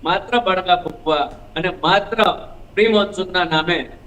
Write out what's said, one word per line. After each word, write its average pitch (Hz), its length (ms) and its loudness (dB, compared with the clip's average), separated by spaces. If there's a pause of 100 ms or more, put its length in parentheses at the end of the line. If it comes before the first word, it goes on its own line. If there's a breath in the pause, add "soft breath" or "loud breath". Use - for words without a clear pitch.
માત્ર 196 360 0
બળગા 185 360 2
ફૂંકવા 156 400 -2 (400)
અને 165 140 -2
માત્ર 202 540 2 (500)
પ્રી 214 140 4
મોન્સૂનના 190 560 0
નામે 160 460 0 (180)